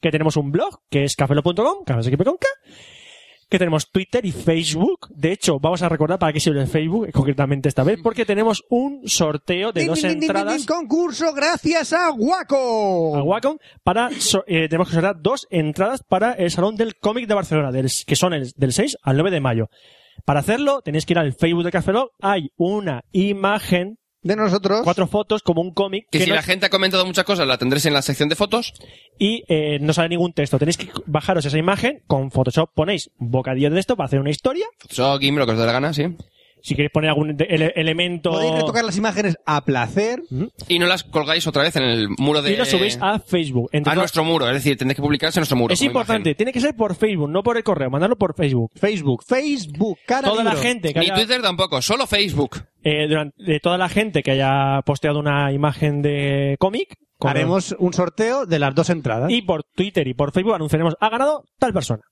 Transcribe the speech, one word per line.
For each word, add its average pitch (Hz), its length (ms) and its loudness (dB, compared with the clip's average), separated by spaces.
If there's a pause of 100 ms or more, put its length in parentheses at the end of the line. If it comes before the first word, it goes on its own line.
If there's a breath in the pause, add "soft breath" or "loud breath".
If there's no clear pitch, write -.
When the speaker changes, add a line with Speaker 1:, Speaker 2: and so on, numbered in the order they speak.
Speaker 1:
Que 160 100 2
tenemos 156 260 2
un 143 140 -2
blog 294 280 -2 (100)
que 143 140 2
es 143 120 -2
cafelog 143 280 2
punto 175 200 0
com, 339 200 -2
Cafelog 117 200 -2
se 120 60 0
escribe 143 200 2
con 349 80 -2
K. - 100 -2 (1000 loud breath)
Que 196 80 2
tenemos 165 340 0
Twitter 220 320 -2
y 190 80 -2
Facebook. 165 800 0
De 156 220 -2
hecho, 165 280 0
vamos 165 220 0
a 175 80 2
recordar 160 300 0
para 160 120 2
qué 147 80 -2
sirve 143 220 2
el 131 60 0
Facebook, 165 400 0
eh, 156 40 -10
concretamente 139 560 0
esta 131 160 2
vez, 202 200 2
porque 226 200 0
tenemos 208 460 0
un 269 380 -2
sorteo 175 640 0
de 170 100 -2
Speaker 2:
Ding, 320 80 0
Speaker 1:
dos 311 140 0
Speaker 2:
ding, 180 80 2
ding, 302 80 -2
ding, 311 100 0
Speaker 1:
entradas. 302 280 0
Speaker 2:
ding, 269 100 -6
concurso 311 680 0
gracias 311 600 0
a 339 180 2
Wacom. 226 1040 0
Speaker 1:
A 143 60 0
Wacom 233 340 0 (260 soft breath)
para 226 280 2
so-, 240 340 0
eh, 160 240 0
tenemos 165 200 0
que 170 40 -4
sortear 170 260 0
dos 226 300 -6
entradas 185 580 -2
para 214 260 2
el 175 180 0
Salón 202 240 0
del 226 220 -2
Cómic 220 300 -2
de 208 60 0
Barcelona, 156 380 0
del, 131 180 0 (160)
que 147 100 0
son 180 180 2
el, 135 220 -6
del 135 160 2
seis 247 300 0
al 135 160 0
nueve 180 140 2
de 165 100 -2
mayo. 113 280 0 (560 soft breath)
Para 143 160 2
hacerlo, 269 400 0
tenéis 156 260 -4
que 185 60 2
ir 170 60 2
al 147 140 0
Facebook 170 300 2
de 175 80 -2
Café 185 200 0
Lock. 240 200 0 (100)
Hay 196 340 -2
una 175 460 -2 (120)
imagen 196 840 0 (240)
Speaker 2:
de 190 140 0
nosotros. 202 480 2
Speaker 1:
Cuatro 180 240 2
fotos, 208 360 0
como 165 180 2
un 180 120 -6
cómic. 196 380 -2
Speaker 3:
Que 160 80 0
Speaker 1:
Que 185 60 4
Speaker 3:
si 170 40 0
Speaker 1:
no 156 60 2
Speaker 3:
la 156 60 2
gente 185 240 -2
ha 220 40 2
comentado 190 360 2
muchas 185 180 -2
cosas, 175 240 0
la 127 100 0
tendréis 139 280 0
en 151 80 2
la 139 80 2
sección 147 260 0
de 160 80 0
fotos. 214 380 -2 (440 loud breath)
Speaker 1:
Y, 214 300 0
eh, 151 320 0
no 151 140 0
sale 165 160 0
ningún 175 240 -2
texto. 143 260 0
Tenéis 160 180 0
que - 120 -14 (160)
bajaros 151 400 0
esa 143 120 0
imagen, 196 480 0
con 135 240 0
Photoshop 131 460 2
ponéis 165 420 -2
bocadillo 131 520 0
de 165 100 2
esto 233 160 -2
para 151 120 -4
hacer 135 120 2
una 139 100 -2
historia. 277 360 -2 (140)
Speaker 3:
Photoshop, 139 420 0
Gimp, 139 160 2
lo 135 80 4
que 113 80 0
os 110 40 0
dé 113 80 2
la 117 60 2
gana, 139 220 0
sí. 143 100 -2 (580 loud breath)
Speaker 1:
Si - 140 -4
queréis 143 160 0
poner 156 200 2
algún 151 260 0
de-, 156 120 2
ele-, 160 280 0
elemento 170 540 -2
Speaker 2:
Podéis 160 240 0
retocar 156 280 0
las 202 140 -4
imágenes 202 480 0
a 147 180 0
placer. 147 640 0
Speaker 1:
Ujú. 147 220 -6 (160)
Speaker 3:
Y 175 120 2
no 175 80 2
las 185 180 0
colgáis 160 420 -2
otra 143 160 0
vez 165 140 0
en 135 60 0
el 117 340 0
muro 147 240 2
de 147 100 0
Speaker 1:
Y 214 60 0
lo 240 80 0
subís 180 360 0
a 202 180 0
Facebook. 135 520 -2
Entre 151 200 0
Speaker 3:
a - 20 2
Speaker 1:
todas 185 100 2
Speaker 3:
nuestro 165 220 0
muro, 160 200 2
es 123 100 2
decir, 139 220 0
tendréis 135 200 -2
que 139 40 -6
publicarse 147 380 0
en - 40 2
nuestro 143 120 0
muro 120 180 2
Speaker 1:
Es 180 60 0
Speaker 3:
como 277 120 2
Speaker 1:
importante, 220 400 0
Speaker 3:
imagen. 143 40 -2
Speaker 1:
tiene 240 160 -2
que 247 80 -2
ser 285 160 0
por 208 200 -2
Facebook, 180 340 0
no 185 140 0
por 233 120 0
el 226 80 -2
correo, 139 260 0
mandarlo 180 280 0
por 185 180 0
Facebook. 131 400 0
Speaker 2:
Facebook, 160 500 0
Facebook, 220 800 -2
cara 240 220 0
Speaker 1:
Toda 220 160 2
la 226 80 2
Speaker 2:
libro. - 120 -2
Speaker 1:
gente 214 300 -2
que 165 60 2
Speaker 3:
Ni 165 60 4
Speaker 1:
haya 190 100 0
Speaker 3:
Twitter 226 260 0
tampoco, 180 400 0
solo 240 260 0
Facebook. 156 500 0 (260)
Speaker 1:
Eh, 151 240 0
durante, 151 340 -4
de 160 200 0
toda 175 160 0
la 185 100 0
gente 196 340 0
que 135 100 0
haya 135 540 2
posteado 147 340 0
una 143 340 0
imagen 147 480 0
de 139 580 0
cómic, 214 340 0 (240)
con 143 140 0
Speaker 2:
Haremos 175 480 0
un 180 140 2
sorteo 220 520 0
de 165 140 0
las 135 160 2
dos 165 140 2
entradas. 139 420 0
Speaker 1:
Y 233 120 2
por 170 200 -2
Twitter 185 460 -2
y 123 40 -6
por 143 200 -2
Facebook 196 220 2
anunciaremos, 160 440 0
"Ha 220 100 2
ganado 269 360 0 (120)
tal - 160 0
persona". 127 280 -2 (100)